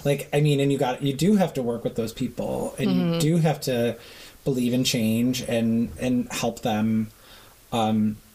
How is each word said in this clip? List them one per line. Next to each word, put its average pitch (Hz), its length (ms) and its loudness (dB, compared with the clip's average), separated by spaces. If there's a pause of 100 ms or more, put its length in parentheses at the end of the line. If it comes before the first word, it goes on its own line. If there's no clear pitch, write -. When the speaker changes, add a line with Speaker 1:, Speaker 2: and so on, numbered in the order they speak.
Speaker 1:
Like, 143 300 0
I 147 80 2
mean, 147 180 4
and 139 120 2
you 139 60 0
got, 131 240 -2
you 139 120 0
do 175 240 4
have 180 160 2
to 131 100 -2
work 117 200 -4
with 113 120 -4
those 110 160 -4
people, - 640 -4
and 170 120 0
Speaker 2:
Mm-hmm. 180 240 2
Speaker 1:
you 165 60 0
do 160 180 4
have 156 240 2
to 117 340 0 (480)
believe 123 300 0
in 127 100 2
change 120 600 0
and, 117 560 0
and 123 320 0
help - 300 -4
them. 110 480 0 (600)
Um, 107 460 2 (180)